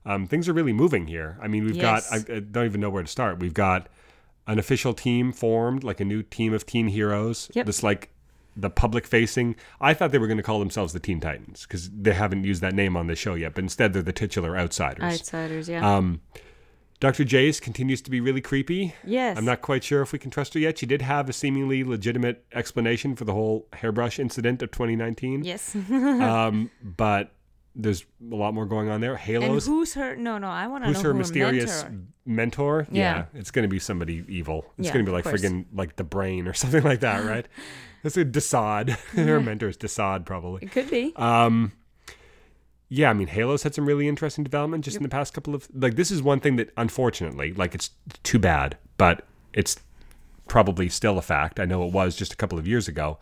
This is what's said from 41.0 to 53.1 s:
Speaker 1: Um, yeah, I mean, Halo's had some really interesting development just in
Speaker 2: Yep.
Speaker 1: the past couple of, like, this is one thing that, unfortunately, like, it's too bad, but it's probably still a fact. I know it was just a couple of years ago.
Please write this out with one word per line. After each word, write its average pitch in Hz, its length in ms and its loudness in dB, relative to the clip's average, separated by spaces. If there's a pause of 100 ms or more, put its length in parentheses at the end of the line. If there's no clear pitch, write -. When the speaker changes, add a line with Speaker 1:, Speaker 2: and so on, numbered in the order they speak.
Speaker 1:
Um, 117 560 4 (1120)
yeah, 135 220 4
I 113 40 6
mean, 98 140 2
Halo's 117 360 0
had 147 100 -2
some 147 120 -2
really 143 220 2
interesting 147 360 -2
development 147 420 -2
just 139 100 -6
in 208 80 -6
Speaker 2:
Yep. 135 60 -2
Speaker 1:
the 131 60 -4
past 143 180 -2
couple 147 220 -6
of, 139 180 -10
like, 127 220 2
this 170 160 2
is 170 100 2
one 139 180 4
thing 135 180 4
that, 113 200 0
unfortunately, 87 760 0
like, 92 220 0
it's - 140 -6 (340)
too - 160 4
bad, 76 380 2 (200)
but 87 280 4 (280)
it's - 240 0 (720)
probably 95 400 4
still 101 300 0
a 87 60 0
fact. 78 360 0
I 98 60 0
know 90 200 0
it 87 60 -4
was 92 240 2
just - 160 -6
a - 60 -14
couple 90 220 -2
of 80 80 -4
years 113 200 0
ago. 76 340 -4